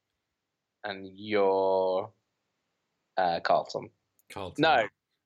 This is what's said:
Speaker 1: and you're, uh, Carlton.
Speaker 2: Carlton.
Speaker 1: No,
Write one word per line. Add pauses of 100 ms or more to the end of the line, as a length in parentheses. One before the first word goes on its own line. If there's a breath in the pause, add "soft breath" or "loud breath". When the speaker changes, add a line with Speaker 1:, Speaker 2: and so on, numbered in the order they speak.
(840)
Speaker 1:
and
you're, (1040)
uh,
Carlton. (420)
Speaker 2:
Carlton.
Speaker 1:
No, (380)